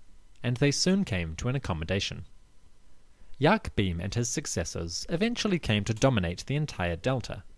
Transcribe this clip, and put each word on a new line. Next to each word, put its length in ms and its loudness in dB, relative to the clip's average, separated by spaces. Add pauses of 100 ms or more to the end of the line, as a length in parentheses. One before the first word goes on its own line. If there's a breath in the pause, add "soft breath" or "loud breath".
(440)
and 140 0
they 140 4
soon 340 4
came 320 -2
to 100 -2
an 80 0
accommodation. 680 -2 (1120 soft breath)
Yakbim 640 4
and 120 -2
his 140 2
successors 800 -4
eventually 520 2
came 260 2
to 80 0
dominate 520 2
the 120 0
entire 400 -2
delta. 460 -2 (140)